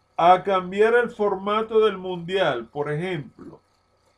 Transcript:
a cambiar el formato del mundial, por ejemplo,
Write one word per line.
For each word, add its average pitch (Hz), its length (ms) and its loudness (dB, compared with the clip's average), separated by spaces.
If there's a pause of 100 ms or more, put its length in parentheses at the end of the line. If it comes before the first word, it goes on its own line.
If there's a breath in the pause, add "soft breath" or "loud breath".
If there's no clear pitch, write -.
(180)
a 180 260 6
cambiar 190 520 2
el 240 140 2
formato 208 680 -2
del 208 180 2
mundial, 175 720 -4
por 147 240 -6
ejemplo, 156 680 -8 (580)